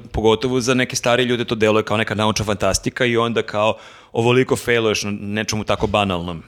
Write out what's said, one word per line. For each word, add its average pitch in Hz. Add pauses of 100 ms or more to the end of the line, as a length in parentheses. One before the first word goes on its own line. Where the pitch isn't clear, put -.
(100)
pogotovo 113
za 123
neke 123
starije 123
ljude, 120
to 123
deluje 107
kao 104
neka 110
naučna 107
fantastika 101
i 120
onda 117
kao 107 (360)
ovoliko 123
failuješ 113
na 104
nečemu 104
tako 104
banalnom. 90